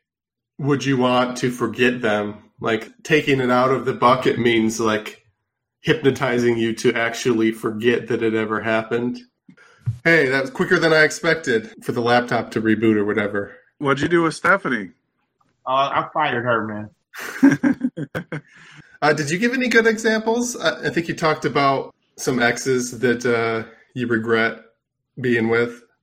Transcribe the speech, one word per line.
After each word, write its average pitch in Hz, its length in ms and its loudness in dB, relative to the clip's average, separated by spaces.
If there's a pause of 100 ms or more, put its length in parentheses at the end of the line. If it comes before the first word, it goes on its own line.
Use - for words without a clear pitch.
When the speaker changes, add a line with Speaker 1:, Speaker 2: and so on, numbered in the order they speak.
(580)
Speaker 1:
would 139 260 -2
you 135 140 0
want 123 400 2
to 127 120 -2
forget 123 520 0
them? 104 480 -2 (100)
Like, 113 300 -2 (120)
taking 147 380 2
it 123 100 0
out 127 200 4
of 123 140 -2
the 131 100 -2
bucket 127 440 2
means, 113 420 2
like, 107 440 -2 (560)
hypnotizing 120 760 0
you 113 180 0
to 113 200 0
actually 113 580 0
forget 113 560 -2
that 113 140 -2
it 110 120 0
ever 107 260 -2
happened. 113 580 -2 (840)
Hey, 160 240 4
that 135 120 0
was 135 100 -6
quicker 180 280 0
than 160 140 2
I 156 100 6
expected 147 720 0 (120)
for - 80 -4
the 120 80 -4
laptop 120 520 0
to 110 100 -2
reboot 110 340 2
or 104 80 0
whatever. 104 520 -4 (220)
Speaker 2:
What'd 139 240 0
you 160 60 0
do 170 140 2
with 160 120 -2
Stephanie? 143 560 0 (760)
Speaker 3:
Uh, 135 380 0
I - 100 -12
fired 131 300 -2
her, 113 220 0
man. 107 240 -10 (1200)
Speaker 1:
<laughs> - 60 -10 (840)
Uh, 151 100 4
did 143 180 -6
you 180 80 -2
give 240 140 0
any 254 160 -2
good 226 180 4
examples? 226 680 0
I, 160 300 -2
I 127 40 -2
think 170 160 -2
you - 80 -6
talked 156 300 0
about 139 500 0 (220)
some 127 240 -2
exes 123 600 0
that, 120 260 0
uh, 113 420 0 (260)
you 123 120 -4
regret 113 520 0 (600)
being 117 300 0
with, 120 320 0 (200)